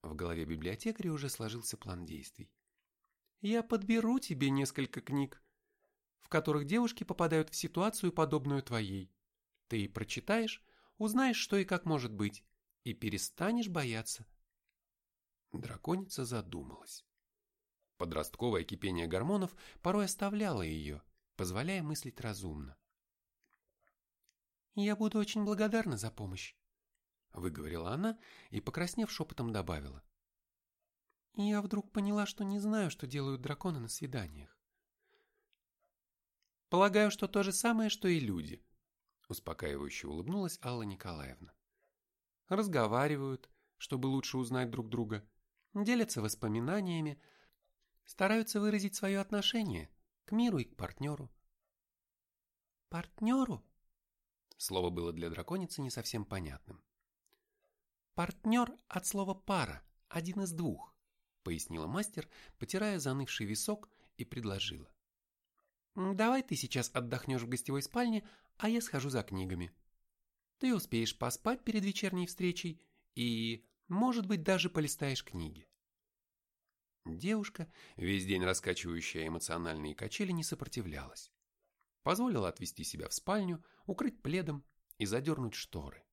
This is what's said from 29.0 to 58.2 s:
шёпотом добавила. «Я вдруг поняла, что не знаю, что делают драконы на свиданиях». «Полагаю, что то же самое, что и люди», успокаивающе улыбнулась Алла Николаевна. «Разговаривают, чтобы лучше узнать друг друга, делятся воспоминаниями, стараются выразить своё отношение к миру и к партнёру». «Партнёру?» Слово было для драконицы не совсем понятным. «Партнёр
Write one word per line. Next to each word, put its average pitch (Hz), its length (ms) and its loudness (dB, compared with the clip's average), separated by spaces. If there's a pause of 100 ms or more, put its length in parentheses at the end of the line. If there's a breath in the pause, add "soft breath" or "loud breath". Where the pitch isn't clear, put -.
шёпотом - 400 -4
добавила. 78 520 -4 (1300)
«Я 208 280 2
вдруг 202 300 -2
поняла, 208 340 2
что - 180 -6
не 202 160 0
знаю, 208 300 2
что - 160 -6
делают 135 360 -2
драконы 147 380 -2
на 113 80 -6
свиданиях». 92 720 -6 (2000)
«Полагаю, 202 420 8
что 202 160 -2
то 202 160 4
же 196 80 2
самое, 220 380 4
что - 180 0
и 170 120 6
люди», 90 460 -2 (640)
успокаивающе 73 800 -4
улыбнулась 156 560 -4
Алла 123 200 -2
Николаевна. 85 720 -8 (920)
«Разговаривают, 139 1040 2 (280)
чтобы 131 300 -2
лучше 135 300 0
узнать 127 320 0
друг 113 200 -4
друга, 110 380 -2 (460)
делятся 208 480 2
воспоминаниями, 147 1000 0 (840 soft breath)
стараются 214 540 2
выразить 202 360 4
своё 196 260 2
отношение 196 680 0 (360)
к - 60 -6
миру 220 280 4
и 117 60 2
к - 100 -20
партнёру». 143 560 -4 (1600)
«Партнёру?» 220 760 0 (920)
Слово 90 320 2
было 85 240 0
для 82 160 -4
драконицы 170 520 -4
не 131 80 -2
совсем - 360 -4
понятным. 87 580 -8 (1300)
«Партнёр 233 640 2 (120)